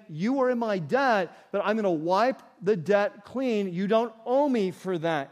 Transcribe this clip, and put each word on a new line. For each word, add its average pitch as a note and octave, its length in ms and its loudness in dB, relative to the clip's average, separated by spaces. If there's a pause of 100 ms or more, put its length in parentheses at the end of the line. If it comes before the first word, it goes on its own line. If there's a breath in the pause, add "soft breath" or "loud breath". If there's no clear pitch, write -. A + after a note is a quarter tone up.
"You F3+ 240 -2
were B3+ 160 2
in B3 80 0
my G#3+ 220 -2
debt, G3+ 560 0 (160 loud breath)
but G3+ 120 -2
I'm G#3 120 0
gonna G3+ 160 0
wipe F#3 500 0 (220)
the G#3 120 2
debt G3+ 500 0
clean. A3 460 -2
You F#3 140 -4
don't A3+ 260 0 (140)
owe C#4 240 2
me G3+ 220 0
for F#3 260 -6
that D#3 340 -2